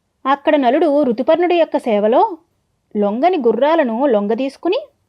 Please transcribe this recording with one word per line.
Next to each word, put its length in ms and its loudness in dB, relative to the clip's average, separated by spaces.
అక్కడ 300 0
నలుడు 480 2
ఋతుపర్ణుడి 520 0
యొక్క 220 0
సేవలో 600 0
లొంగని 400 0
గుర్రాలను 680 0
లొంగదీసుకుని 720 -2